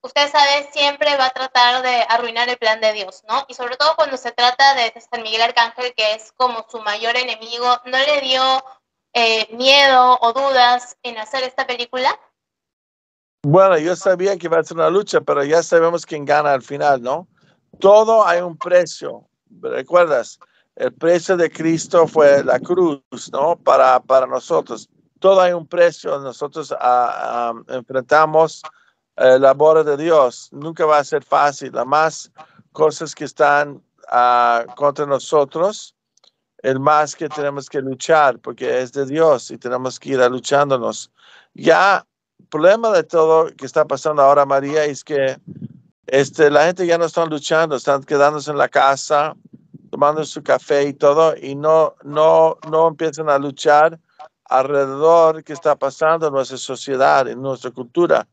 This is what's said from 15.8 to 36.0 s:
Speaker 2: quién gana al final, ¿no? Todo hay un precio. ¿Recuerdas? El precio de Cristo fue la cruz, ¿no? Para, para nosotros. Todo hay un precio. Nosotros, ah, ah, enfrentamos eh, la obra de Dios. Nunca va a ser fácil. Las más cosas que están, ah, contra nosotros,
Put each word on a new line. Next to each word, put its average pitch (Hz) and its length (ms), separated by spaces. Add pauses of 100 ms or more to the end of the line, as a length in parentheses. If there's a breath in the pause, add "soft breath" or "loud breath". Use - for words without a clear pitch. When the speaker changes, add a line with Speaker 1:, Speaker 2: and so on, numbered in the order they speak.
Speaker 2:
quién 147 200
gana 143 280
al 131 80
final, 143 400
¿no? 143 260 (520)
Todo 214 460
hay 175 160
un 175 160
precio. 160 680 (340)
¿Recuerdas? 131 760 (360 soft breath)
El 127 180
precio 175 440
de 165 120
Cristo 165 580
fue 143 360
la 127 160
cruz, 165 420 (300)
¿no? 151 260
Para, 131 420
para 131 280
nosotros. 127 600 (300)
Todo 190 220
hay 180 120
un 170 140
precio. 165 520
Nosotros, 139 520
ah, - 80
ah, 120 720 (160)
enfrentamos 151 920 (560 loud breath)
eh, 131 220
la 135 120
obra 156 320
de 147 140
Dios. 156 540
Nunca 160 340
va 151 140
a 143 40
ser 143 200
fácil. 143 500
Las 120 120
más 151 460 (400 loud breath)
cosas 156 420
que - 120
están, 143 560 (280)
ah, 120 560 (100)
contra 143 300
nosotros, 151 880 (680)